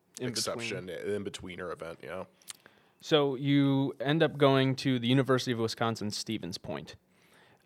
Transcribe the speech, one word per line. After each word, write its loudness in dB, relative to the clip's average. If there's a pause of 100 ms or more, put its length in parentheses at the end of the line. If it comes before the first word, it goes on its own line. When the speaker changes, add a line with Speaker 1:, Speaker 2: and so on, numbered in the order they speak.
(200)
Speaker 1:
In -4
Speaker 2:
exception, -6
Speaker 1:
between. -6
Speaker 2:
in-betweener -8
event, -12
yeah. -10 (800)
Speaker 1:
So 2
you 2
end 2
up 2
going 6
to 0
the 0
University 4
of 0
Wisconsin -2
Stevens -6
Point, -10 (680)